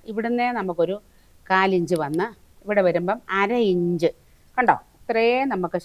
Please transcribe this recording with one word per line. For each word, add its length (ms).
ഇവിടുന്നേ 380
നമുക്കൊരു 380
കാലിഞ്ച് 540
വന്ന് 220
ഇവിടെ 220
വരുമ്പം 320
അര 120
ഇഞ്ച്, 380
കണ്ടോ, 200
ഇത്രയും 500
നമുക്ക് 320